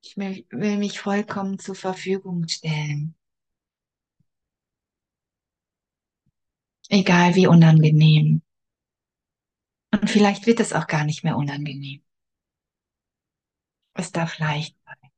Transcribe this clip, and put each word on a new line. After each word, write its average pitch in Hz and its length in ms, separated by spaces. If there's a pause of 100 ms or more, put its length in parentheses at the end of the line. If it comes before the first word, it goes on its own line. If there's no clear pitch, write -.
Ich - 140
will, 196 340
will 208 280
mich 202 220
vollkommen 202 580
zur 190 160
Verfügung 185 720
stellen. 151 680 (3750)
Egal 175 440
wie 185 140
unangenehm. 156 920 (1500)
Und 208 200
vielleicht 202 360
wird 233 140
es 208 140
auch 165 120
gar 151 180
nicht 151 200
mehr 156 120
unangenehm. 143 680 (1900)
Es - 180
darf 165 260
leicht 151 460
sein. - 340